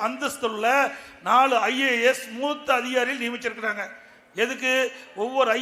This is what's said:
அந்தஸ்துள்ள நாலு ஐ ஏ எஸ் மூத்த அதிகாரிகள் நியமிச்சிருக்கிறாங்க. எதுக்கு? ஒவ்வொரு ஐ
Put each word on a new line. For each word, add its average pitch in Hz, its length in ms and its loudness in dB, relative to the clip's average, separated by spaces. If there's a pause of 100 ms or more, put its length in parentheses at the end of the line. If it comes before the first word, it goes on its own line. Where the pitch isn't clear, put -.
அந்தஸ்துள்ள 226 600 -4 (580)
நாலு 247 340 4
ஐ 220 240 2
ஏ 269 80 2 (120)
எஸ் 247 240 2 (140)
மூத்த 294 340 -4
அதிகாரிகள் 254 500 0
நியமிச்சிருக்கிறாங்க. 226 600 -6 (520)
எதுக்கு? 247 380 0 (420)
ஒவ்வொரு 247 360 2
ஐ 240 100 2